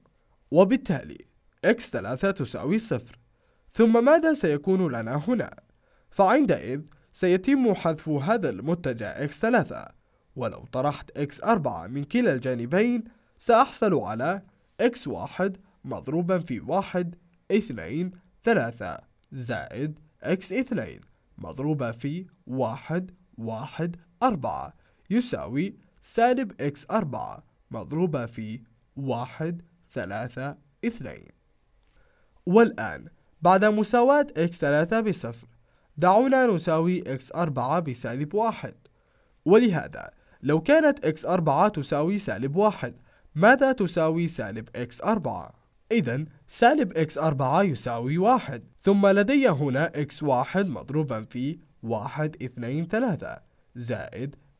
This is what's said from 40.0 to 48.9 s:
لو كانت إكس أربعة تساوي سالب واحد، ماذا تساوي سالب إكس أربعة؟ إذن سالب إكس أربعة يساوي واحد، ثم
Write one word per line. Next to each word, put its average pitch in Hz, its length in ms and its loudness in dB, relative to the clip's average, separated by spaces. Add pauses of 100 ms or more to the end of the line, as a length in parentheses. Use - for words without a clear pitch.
لو 151 200 2
كانت 285 440 4
إكس 156 200 -2
أربعة 165 420 2
تساوي 156 500 -2
سالب 143 380 -4
واحد، 190 380 0 (420)
ماذا 254 360 6
تساوي 170 560 0
سالب 110 480 -8
إكس - 260 -10
أربعة؟ 139 520 -4 (380)
إذن 156 340 0 (220)
سالب 247 500 2
إكس 160 200 -2
أربعة 143 440 2
يساوي 127 560 -2
واحد، 185 460 0 (180)
ثم 202 260 4